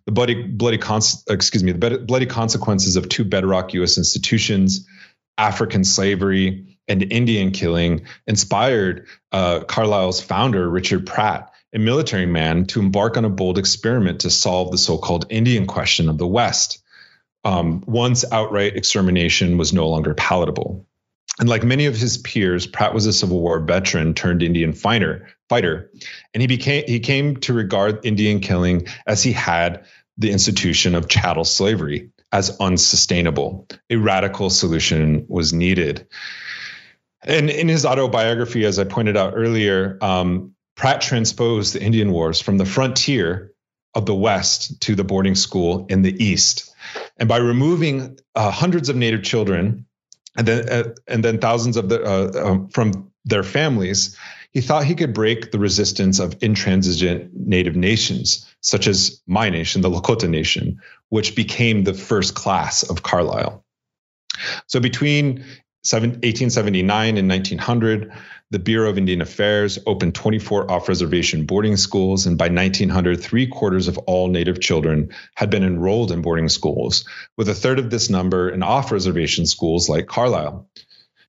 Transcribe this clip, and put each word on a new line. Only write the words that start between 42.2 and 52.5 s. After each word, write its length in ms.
from 160
the 80
frontier 880
of 120
the 80
West 680
to 120
the 120
boarding 300
school 520
in 140
the 220
East. 520
And 140
by 80
removing, 800
uh, 160
hundreds 380
of 80
Native 260
children 600
and 100
then, 240
uh, 240
and 160
then 160
thousands 380
of 100
the, 160
uh, 420
um, 220